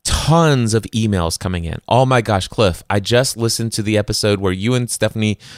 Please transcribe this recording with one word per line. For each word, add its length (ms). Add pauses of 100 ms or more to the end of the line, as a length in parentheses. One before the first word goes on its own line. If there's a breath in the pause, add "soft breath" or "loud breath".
tons 680
of 100 (100)
emails 460
coming 260
in. 220
"Oh 180
my 160
gosh, 260
Cliff, 420
I 100
just 380
listened 360
to 100
the 140
episode 420
where 140
you 200
and 160
Stephanie 480 (200 loud breath)